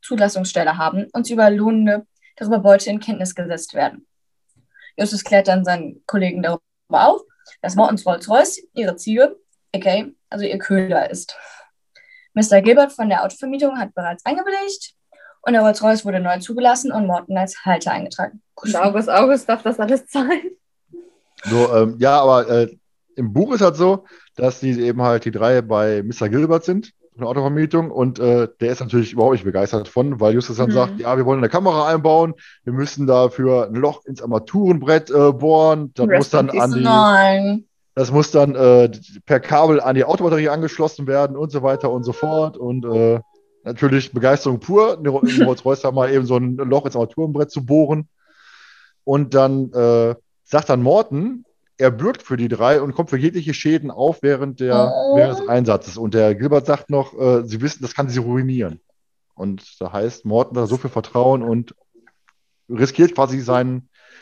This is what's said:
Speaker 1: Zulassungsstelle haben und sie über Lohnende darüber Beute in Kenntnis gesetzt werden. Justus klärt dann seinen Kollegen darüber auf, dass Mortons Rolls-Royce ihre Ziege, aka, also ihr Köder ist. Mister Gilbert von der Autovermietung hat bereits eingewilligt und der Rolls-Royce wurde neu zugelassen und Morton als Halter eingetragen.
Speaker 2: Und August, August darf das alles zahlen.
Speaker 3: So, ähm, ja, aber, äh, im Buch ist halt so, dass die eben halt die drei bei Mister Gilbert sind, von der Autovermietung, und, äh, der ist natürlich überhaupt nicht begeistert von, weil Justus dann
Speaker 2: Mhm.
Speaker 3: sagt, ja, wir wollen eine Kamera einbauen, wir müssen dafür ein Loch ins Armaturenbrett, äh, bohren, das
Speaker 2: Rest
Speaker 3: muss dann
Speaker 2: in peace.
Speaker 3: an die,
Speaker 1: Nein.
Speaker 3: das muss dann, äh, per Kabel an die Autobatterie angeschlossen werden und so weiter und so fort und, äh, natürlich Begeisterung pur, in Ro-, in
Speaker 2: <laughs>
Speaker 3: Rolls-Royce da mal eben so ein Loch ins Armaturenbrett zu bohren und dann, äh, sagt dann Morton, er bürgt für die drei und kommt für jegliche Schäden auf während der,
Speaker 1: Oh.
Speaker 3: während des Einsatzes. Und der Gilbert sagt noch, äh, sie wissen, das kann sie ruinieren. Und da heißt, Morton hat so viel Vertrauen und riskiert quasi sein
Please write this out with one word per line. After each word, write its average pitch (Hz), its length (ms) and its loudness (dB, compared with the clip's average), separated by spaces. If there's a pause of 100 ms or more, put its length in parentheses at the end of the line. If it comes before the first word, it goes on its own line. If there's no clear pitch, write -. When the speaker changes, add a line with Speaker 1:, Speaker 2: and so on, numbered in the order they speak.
Speaker 1:
Zulassungsstelle 190 760 -2
haben 170 360 -4
und 240 120 -4
sie 240 80 -8
über 220 160 4
Lohnende 208 560 0 (320)
darüber 214 220 -2
Beute 196 300 4
in 214 100 -6
Kenntnis 185 360 -8
gesetzt 170 380 -10
werden. - 340 -6 (880)
Justus 208 260 -4
klärt 196 240 2
dann 185 180 2
seinen 170 400 -6
Kollegen 180 380 -4
darüber 170 180 -4 (300)
auf, 294 300 4 (400)
dass 185 140 -8
Mortons 214 300 2
Rolls-Royce 202 680 0
ihre 185 220 -4
Ziege, 240 420 0 (380)
aka, 190 300 -2 (240)
also 202 160 -8
ihr 196 140 -6
Köder 185 500 -2
ist. - 260 -14 (1000)
Mister 208 280 4
Gilbert 277 300 4
von 220 180 -4
der 185 140 0
Autovermietung 269 540 -4
hat 208 160 -10
bereits 175 320 -10
eingewilligt 392 680 -6 (460)
und 240 120 -2
der 220 100 4
Rolls-Royce 214 420 2
wurde 185 140 -4
neu 180 200 -2
zugelassen 247 520 0
und 208 160 -2
Morton 180 300 -4
als 190 280 -6
Halter 175 260 -2
eingetragen. - 500 -8 (140)
Speaker 2:
Und 214 200 -6
August, 202 340 0
August 254 400 2
darf 226 140 -2
das 226 160 -4
alles 247 280 -2
zahlen. 302 440 -4 (920)
Speaker 3:
So, 120 300 2
ähm, 113 260 2
ja, 139 220 4
aber, 127 280 4
äh, 117 280 0 (380)
im 113 180 -6
Buch 214 200 0
ist 208 80 -2
halt 170 140 2
so, 190 300 0 (300)
dass 127 240 -2
die 127 200 -2
eben 120 220 -2
halt 120 240 0
die 117 60 -4
drei 117 300 0
bei 107 400 -2
Mister 110 280 -6
Gilbert 156 360 0
sind, 190 280 -4 (180)
von 117 100 -16
der 117 80 -6
Autovermietung, 151 640 -2
und, 127 260 -2
äh, 120 300 2 (120)
der 120 120 -2
ist 123 80 -6
natürlich 117 340 -2
überhaupt 117 200 2
nicht 98 100 -4
begeistert 98 440 -4
von, 131 320 -4
weil 110 140 2
Justus 120 240 -2
dann 123 120 0
Speaker 2:
Mhm. 107 40 0
Speaker 3:
sagt, 113 260 -2
ja, 120 160 -4
wir 127 120 0
wollen 135 140 0
eine 113 80 0
Kamera 165 380 0
einbauen, 160 460 2 (300)
wir 123 100 -8
müssen 139 320 -4
dafür 127 640 2
ein 110 80 -10
Loch 147 300 -2
ins 135 140 -14
Armaturenbrett, 156 920 0
äh, 143 200 6
bohren, 156 600 2
das 123 140 0
Speaker 2:
Rest 190 100 4
Speaker 3:
muss 139 140 0
dann 143 160 2
Speaker 2:
in 135 60 -6
peace. - 100 2
Speaker 3:
an 131 80 2
die, 127 100 -2
Speaker 1:
Nein. 202 840 4 (260)
Speaker 3:
das 127 180 -2
muss 147 200 2
dann, 143 240 4
äh, 123 340 6 (380)
per 135 120 2
Kabel 156 400 2
an 127 140 0
die 131 120 2
Autobatterie 160 440 0
angeschlossen 151 560 -4
werden 139 320 0
und 147 140 -6
so 139 100 -4
weiter 135 300 0
und 123 120 -4
so 120 100 -4
fort 156 440 -2
und, 123 280 -6
äh, 113 340 2 (440)
natürlich 131 480 0
Begeisterung 131 480 0
pur, 202 380 2
in 156 80 -12
Ro-, 135 160 0
in - 0 -
Speaker 2:
<laughs> 127 220 2
Speaker 3:
Rolls-Royce 131 380 0
da 131 100 -2
mal 131 200 0
eben 135 140 0
so 123 120 0
ein 127 180 -2
Loch 139 320 -2
ins 131 80 -8
Armaturenbrett 147 560 -4
zu 135 120 -6
bohren 151 460 0 (920)
und 139 320 -2
dann, 135 360 2
äh, 117 440 2 (280)
sagt 147 260 -2
dann 123 120 2
Morton, 208 640 0 (340)
er 131 100 4
bürgt 147 320 -4
für 127 160 -6
die 120 120 -2
drei 123 320 2
und 139 120 -6
kommt 170 160 -6
für 139 80 -2
jegliche 156 380 -4
Schäden 151 340 -2
auf 139 320 -2
während 139 380 -2
der, 131 340 2
Speaker 1:
Oh. 277 240 0
Speaker 3:
während 311 220 2
des 403 100 -8
Einsatzes. 110 480 0
Und 110 160 -6
der 107 220 4
Gilbert 139 320 0
sagt 147 240 -2
noch, 135 280 -4
äh, 123 260 2
sie 110 160 -8
wissen, 147 200 -6
das 120 140 -12
kann 143 140 -2
sie 123 100 -4
ruinieren. 120 600 -4 (540)
Und - 480 -12
da 92 100 -10
heißt, 107 320 -6
Morton 113 360 0
hat 110 100 -2
so 127 80 0
viel 127 140 -8
Vertrauen 123 500 0
und 117 320 -4 (960)
riskiert 135 460 0
quasi 135 240 -2
sein 127 500 -4 (320)